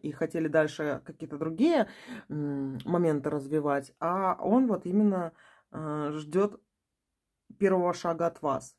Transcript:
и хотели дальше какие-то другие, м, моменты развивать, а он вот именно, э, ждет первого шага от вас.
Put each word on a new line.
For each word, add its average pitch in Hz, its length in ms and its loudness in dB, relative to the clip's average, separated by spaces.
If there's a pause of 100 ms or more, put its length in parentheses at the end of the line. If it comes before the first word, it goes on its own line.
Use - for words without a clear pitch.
и 151 80 -4
хотели 160 380 -2
дальше 151 560 2
какие-то 147 320 -12
другие, 190 500 2 (420)
м, 139 560 -4
моменты 160 440 2
развивать, 143 720 -2
а 185 420 0
он 247 260 4
вот 190 180 -2
именно, 185 460 2 (400)
э, 151 420 -6
ждет 160 480 -2 (960)
первого 185 360 2
шага 165 340 -2
от - 140 -4
вас. - 380 -4